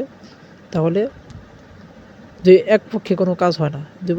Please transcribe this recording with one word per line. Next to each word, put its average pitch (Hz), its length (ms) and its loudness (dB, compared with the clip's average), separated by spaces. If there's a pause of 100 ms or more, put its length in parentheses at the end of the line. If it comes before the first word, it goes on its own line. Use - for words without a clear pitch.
(720)
তাহলে 165 300 -2 (1400)
যদি 185 180 8 (180)
এক 202 60 -2 (100)
পক্ষে 208 240 -6
কোনো 180 200 -2
কাজ 175 220 0
হয় 151 180 -2
না, 147 60 -12 (240)
দুই 175 140 -2